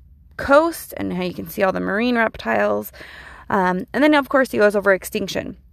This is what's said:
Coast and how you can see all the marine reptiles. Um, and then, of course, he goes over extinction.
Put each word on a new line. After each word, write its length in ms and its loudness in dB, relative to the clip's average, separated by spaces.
Coast 600 2
and 160 -6
how 100 -4
you 100 -4
can 160 -12
see 140 -4
all 80 2
the 80 -2
marine 380 0
reptiles. 720 -2
Um, 420 0
and 100 -2
then, 120 6
of 160 2
course, 220 2
he 80 -2
goes 180 4
over 160 4
extinction. 640 -6